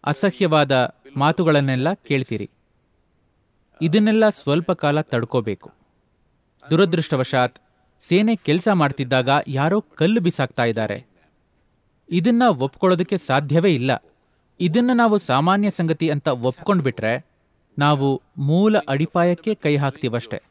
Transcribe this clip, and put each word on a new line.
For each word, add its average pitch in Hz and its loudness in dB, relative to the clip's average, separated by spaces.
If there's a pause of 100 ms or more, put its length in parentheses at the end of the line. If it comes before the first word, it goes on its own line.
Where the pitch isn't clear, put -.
ಅಸಹ್ಯವಾದ 147 0 (220)
ಮಾತುಗಳನ್ನೆಲ್ಲ 143 2
ಕೇಳ್ತೀರಿ. 123 -6 (1300)
ಇದನ್ನೆಲ್ಲ 214 2
ಸ್ವಲ್ಪ 165 -2
ಕಾಲ 147 0
ತಡ್ಕೋಬೇಕು. 117 -4 (1000)
ದುರದೃಷ್ಟವಶಾತ್ 156 0 (400)
ಸೇನೆ 214 0
ಕೆಲ್ಸ 180 0
ಮಾಡ್ತಿದ್ದಾಗ 135 0 (200)
ಯಾರೋ 156 0
ಕಲ್ಲು 202 0
ಬಿಸಾಕ್ತಾ 139 -2
ಇದ್ದಾರೆ. 110 -4 (1040)
ಇದನ್ನ 226 2
ಒಪ್ಕೊಳ್ಳೋದಕ್ಕೆ 180 0
ಸಾಧ್ಯವೇ 147 0
ಇಲ್ಲ. 127 -2 (560)
ಇದನ್ನ 214 0
ನಾವು 226 2
ಸಾಮಾನ್ಯ 190 0
ಸಂಗತಿ 160 -2
ಅಂತ 147 -2
ಒಪ್ಕೊಂಡ್ಬಿಟ್ರೆ 127 -2 (520)
ನಾವು 139 0 (160)
ಮೂಲ 180 2 (120)
ಅಡಿಪಾಯಕ್ಕೆ 170 -2
ಕೈ 147 0
ಹಾಕ್ತೀವಷ್ಟೇ. 123 -4